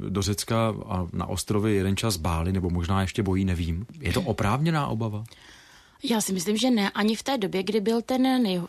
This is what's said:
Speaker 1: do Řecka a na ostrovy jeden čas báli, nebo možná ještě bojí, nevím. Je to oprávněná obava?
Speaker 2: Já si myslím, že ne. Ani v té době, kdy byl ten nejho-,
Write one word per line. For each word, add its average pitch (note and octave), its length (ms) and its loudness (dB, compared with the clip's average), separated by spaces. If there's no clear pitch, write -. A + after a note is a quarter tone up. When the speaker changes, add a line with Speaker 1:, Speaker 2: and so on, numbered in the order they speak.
Speaker 1:
do G2 120 0
Řecka G#2+ 540 0
a F#2 260 -2
na F2 120 -2
ostrovy G#2 500 0
jeden F#2+ 220 2
čas A2 200 -2
báli, E2 340 0
nebo F#2 180 0
možná F2 320 0
ještě F#2 220 0
bojí, F#2+ 220 2
nevím. F2 400 0
Je - 140 -2
to - 80 0
oprávněná C3+ 640 0
obava? A2 360 -4
Speaker 2:
Já A3+ 120 2
si G3 120 -2
myslím, G3 240 0
že B3+ 140 4
ne. G3+ 180 2
Ani G#3+ 260 0
v - 80 -8
té C4+ 140 0
době, F#3+ 260 -2
kdy G#3 180 0
byl A3+ 200 2
ten C4 420 2
nejho-, F3+ 260 0